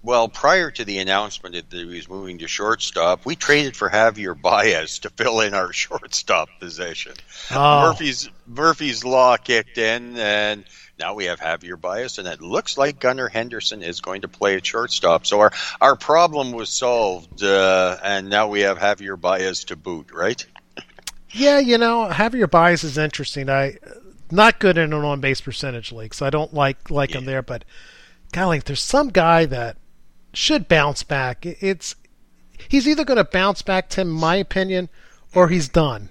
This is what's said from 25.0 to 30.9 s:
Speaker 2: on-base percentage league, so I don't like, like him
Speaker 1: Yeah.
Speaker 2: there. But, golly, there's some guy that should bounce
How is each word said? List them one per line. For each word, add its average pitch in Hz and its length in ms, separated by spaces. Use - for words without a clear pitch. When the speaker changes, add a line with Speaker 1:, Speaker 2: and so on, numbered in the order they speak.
Speaker 2:
on-base 135 380
percentage 123 520
league, 110 200
so - 140
I 139 40
don't 151 220
like, 139 380
like 143 240
him 131 100
Speaker 1:
Yeah. 135 60
Speaker 2:
there. 131 120
But, 120 220
golly, 170 260
there's 135 240
some 285 260
guy 165 380
that 120 320
should 294 340
bounce 147 380